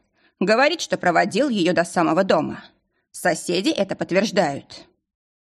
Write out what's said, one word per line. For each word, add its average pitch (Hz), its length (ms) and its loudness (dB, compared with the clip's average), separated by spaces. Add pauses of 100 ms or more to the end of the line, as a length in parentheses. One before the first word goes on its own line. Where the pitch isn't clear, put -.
(400)
Говорит, 262 420 2
что - 160 -4
проводил 175 520 0
её 180 240 0
до 165 100 2
самого 170 400 0
дома. 190 400 0 (480)
Соседи 175 580 -2
это 196 260 -2
подтверждают. 185 920 -2 (600)